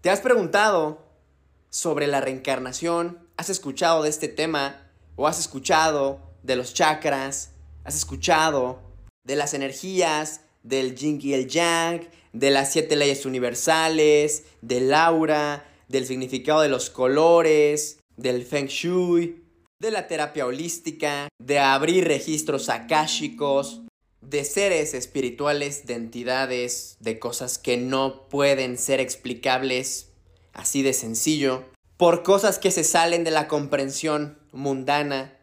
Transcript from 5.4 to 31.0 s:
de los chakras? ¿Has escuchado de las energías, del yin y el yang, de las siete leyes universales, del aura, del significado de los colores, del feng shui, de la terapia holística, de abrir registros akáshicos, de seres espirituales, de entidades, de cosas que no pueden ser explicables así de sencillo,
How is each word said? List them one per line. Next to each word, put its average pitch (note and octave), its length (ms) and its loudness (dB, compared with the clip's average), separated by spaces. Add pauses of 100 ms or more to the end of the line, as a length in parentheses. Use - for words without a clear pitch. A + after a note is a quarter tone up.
de B2+ 140 -2
los B2 180 -6
chakras? D3+ 800 -2 (300)
¿Has - 140 -8
escuchado D3 840 0 (420)
de C3+ 120 -4
las D3 180 -2
energías, D#3 880 -2 (200)
del B2+ 320 -2
yin C#3+ 280 -2
y C#3 100 -2
el C3 160 0
yang, E3 640 0 (240)
de C#3 160 2
las C#3 200 2
siete D#3 240 0
leyes C#3+ 300 0
universales, D3+ 1200 2 (160)
del B2+ 320 0
aura, D3+ 760 2 (220)
del C3 160 0
significado C3 560 0
de D3+ 80 4
los B2+ 220 -2
colores, D3+ 1080 4 (180)
del B2 260 -2
feng C#3+ 220 -2
shui, F3 800 0 (320)
de A3 120 -4
la G3+ 180 -4
terapia D3+ 360 -4
holística, D3 840 -6 (120)
de C#3+ 200 0
abrir D3+ 480 4
registros D3+ 600 -2
akáshicos, C#3 1120 -2 (400)
de C#3 220 -6
seres F3 500 0
espirituales, C#3+ 880 -4
de B2 100 -6
entidades, B2 1040 -4
de A2+ 180 -4
cosas B2 400 -6
que B2 180 -2
no C3+ 520 -2
pueden C3+ 500 0
ser C3+ 220 0
explicables B2+ 1120 -4 (400)
así - 300 -2
de C3+ 100 2
sencillo, C3 720 -2 (320)